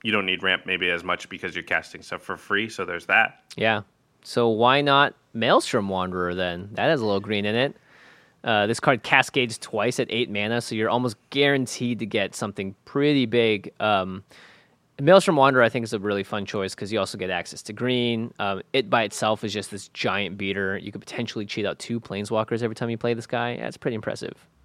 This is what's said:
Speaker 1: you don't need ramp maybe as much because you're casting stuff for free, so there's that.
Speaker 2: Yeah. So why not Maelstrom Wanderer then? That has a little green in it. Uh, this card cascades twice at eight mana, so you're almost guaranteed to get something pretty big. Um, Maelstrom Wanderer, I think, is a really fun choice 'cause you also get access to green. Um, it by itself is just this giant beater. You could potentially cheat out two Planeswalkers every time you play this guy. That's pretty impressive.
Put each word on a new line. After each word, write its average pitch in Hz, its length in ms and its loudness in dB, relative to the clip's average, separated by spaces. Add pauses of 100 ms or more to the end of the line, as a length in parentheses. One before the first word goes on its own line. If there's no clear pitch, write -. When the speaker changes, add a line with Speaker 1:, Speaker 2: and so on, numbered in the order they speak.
Speaker 1:
you 110 80 -4
don't 104 140 0
need 92 180 -2
ramp 92 220 0
maybe 90 240 -2
as 85 140 -2
much 87 240 -4
because 85 280 -10
you're 87 80 -8
casting - 380 -6
stuff - 200 -12
for 92 160 -10
free, 104 320 -4
so 101 160 -8
there's 87 220 -8
that. - 360 2 (120)
Speaker 2:
Yeah. 107 260 0 (420)
So 120 260 0
why 120 320 4
not 143 340 4 (180)
Maelstrom 117 560 2
Wanderer 92 460 -2
then? 90 380 -4
That 104 160 0
has 151 120 2
a 110 40 0
little 101 140 2
green 101 260 -2
in 107 100 0
it. 131 200 0 (680)
Uh, 104 240 2
this 113 120 -2
card 131 240 2
cascades 131 540 2
twice 113 420 -2
at 127 100 0
eight 120 200 -2
mana, 107 320 -2
so - 140 -6
you're 110 140 0
almost 120 280 0 (120)
guaranteed 131 720 0
to 113 60 -6
get 101 300 -2
something 98 400 -6 (100)
pretty 143 400 2
big. 110 540 2
Um, 95 440 0 (800)
Maelstrom 180 360 8
Wanderer, 135 260 8
I 113 60 6
think, 117 140 -2
is 113 100 -6
a 107 60 -2
really 101 240 0
fun 101 220 -6
choice 95 300 -4
'cause 101 160 -10
you 110 80 2
also 95 180 -2
get 92 120 -4
access 87 340 -6
to 107 100 -12
green. 120 640 -2
Um, 98 220 -2 (120)
it 123 160 2
by 117 140 4
itself 107 400 0
is 101 100 -4
just 101 180 -6
this 101 180 -12
giant 98 480 -4
beater. 98 400 -2
You - 140 -10
could 101 100 -12
potentially 113 440 -8
cheat 104 200 -4
out 87 140 -4
two 117 200 -6
Planeswalkers 110 640 -2
every 110 120 -2
time 117 140 -4
you 113 80 -4
play 120 160 0
this 117 140 -6
guy. 120 300 -2
That's 113 200 -8
pretty 123 180 -4
impressive. - 520 -8 (180)